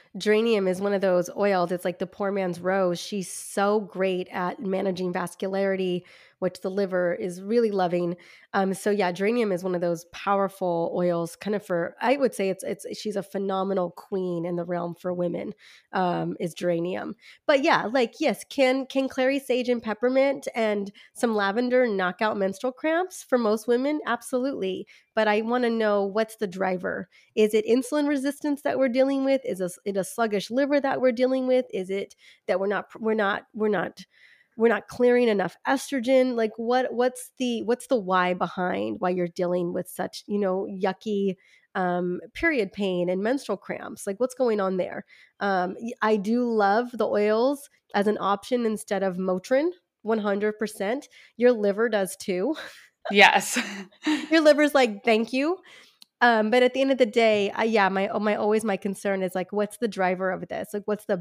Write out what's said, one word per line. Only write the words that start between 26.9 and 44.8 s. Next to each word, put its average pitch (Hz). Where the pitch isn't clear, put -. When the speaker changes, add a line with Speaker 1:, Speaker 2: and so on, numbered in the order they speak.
Speaker 1:
Is 214
it 214
insulin 277
resistance 285
that -
we're 262
dealing 269
with? 269
Is 185
this, 180
it 202
a 190
sluggish 214
liver 277
that 269
we're 254
dealing 254
with? 254
Is 185
it 196
that 185
we're 196
not, 196
we're 220
not, 208
we're 214
not, 185
we're 233
not 208
clearing 247
enough 185
estrogen? 254
Like, 226
what, 240
what's 247
the, 240
what's 240
the 269
why 180
behind 185
why 180
you're 180
dealing 180
with 180
such, -
you 208
know, 196
yucky, 196
um, 180
period 277
pain 180
and 190
menstrual 233
cramps? -
Like, 202
what's 254
going 226
on 190
there? -